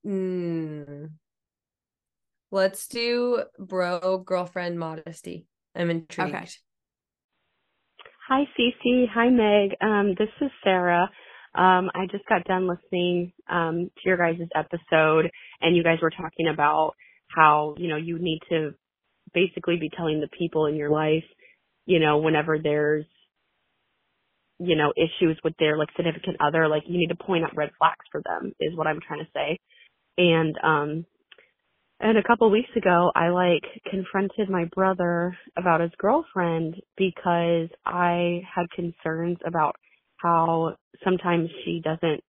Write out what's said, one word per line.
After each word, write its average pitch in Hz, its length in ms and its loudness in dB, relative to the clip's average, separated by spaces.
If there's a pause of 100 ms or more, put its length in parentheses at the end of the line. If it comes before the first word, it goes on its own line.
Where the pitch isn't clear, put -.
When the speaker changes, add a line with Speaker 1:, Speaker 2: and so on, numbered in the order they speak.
Speaker 1:
Mm. 160 1040 -6 (1400)
Let's 190 360 -2
do 240 560 -2 (160)
bro 185 600 -2
girlfriend 175 600 -6
modesty. 165 680 -12 (280)
I'm 170 140 -2
intrigued. 165 460 -4
Speaker 2:
Okay. - 120 -10 (1800)
Speaker 3:
Hi, 269 140 0 (140)
Cece. 247 520 0
Hi, 226 200 2
Meg. 208 520 4
Um, 202 360 2
this 214 120 0 (100)
is 285 120 -2 (120)
Sarah. 180 460 2 (460)
Um, 185 400 6
I 185 160 -4
just 202 180 -10
got 185 160 0
done 185 220 0
listening, 175 680 -2 (160)
um, 170 480 -2
to - 80 -20
your 185 120 2
guys' 170 220 0 (160)
episode, 160 760 2 (300)
and 170 140 4
you 170 80 4
guys 165 180 2
were 160 100 0
talking 165 360 -6
about 151 460 0 (360)
how, 151 480 4
you 170 120 -6
know, 151 80 -4
you 165 200 -6
need 160 220 -4 (100)
to 156 240 -2 (600)
basically 175 420 -2
be 160 140 -6
telling 156 320 -4
the 143 80 -6
people 160 380 -2
in 151 100 -2
your 147 120 -4
life, 156 360 0 (600)
you 175 140 4
know, 151 200 4
whenever 156 380 0
there's, 151 480 0 (1500)
you 175 180 0
know, 151 180 2
issues 165 480 0
with 165 160 -2
their, 151 180 2
like, 151 200 -2
significant 170 420 -4
other, 156 300 2
like, 151 180 0
you 175 100 -4
need 170 120 0
to 175 60 -4
point 175 280 -2
out 143 140 -6
red 147 200 -4
flags - 320 2
for 151 160 -8
them - 360 -6
is 156 160 -4
what 151 100 -2
I'm 156 180 -4
trying 151 140 -6
to 165 140 -10
say. 143 260 -4 (580)
And, 165 460 4
um, 151 420 0 (920)
and 220 180 4
a 202 60 2
couple 226 260 4
weeks 220 260 2
ago, 180 380 4
I, 170 160 2
like, 175 340 2 (260)
confronted 190 600 -4
my 180 240 0
brother 180 640 0 (200)
about 175 240 2
his 170 180 -2
girlfriend 170 760 -2 (200)
because 170 720 0 (180)
I 175 560 0 (100)
had 175 200 -4
concerns 170 760 -6
about 165 300 -2 (400)
how 165 640 0 (260)
sometimes 175 460 0 (160)
she 170 180 -6
doesn't 160 460 -2